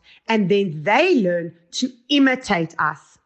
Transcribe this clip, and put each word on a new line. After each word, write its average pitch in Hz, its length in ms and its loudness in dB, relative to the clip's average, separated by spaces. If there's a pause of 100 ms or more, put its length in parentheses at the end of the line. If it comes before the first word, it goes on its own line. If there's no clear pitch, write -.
(280)
and 214 220 0
then 196 320 0
they 262 400 2
learn 175 320 -2 (180)
to - 200 -6 (180)
imitate 254 720 0
us. 151 460 -6